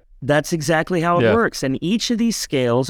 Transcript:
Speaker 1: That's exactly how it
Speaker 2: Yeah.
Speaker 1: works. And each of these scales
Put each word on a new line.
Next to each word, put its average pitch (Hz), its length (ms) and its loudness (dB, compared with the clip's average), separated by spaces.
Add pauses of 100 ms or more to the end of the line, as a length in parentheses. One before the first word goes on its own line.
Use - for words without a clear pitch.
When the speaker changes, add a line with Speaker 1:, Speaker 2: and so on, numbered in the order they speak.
(220)
Speaker 1:
That's 147 320 0
exactly 160 480 0
how 175 180 0
it 170 40 4
Speaker 2:
Yeah. 117 100 4
Speaker 1:
works. 226 300 0
And 135 180 -2
each 202 300 -2
of 233 60 0
these 226 200 0
scales 127 520 0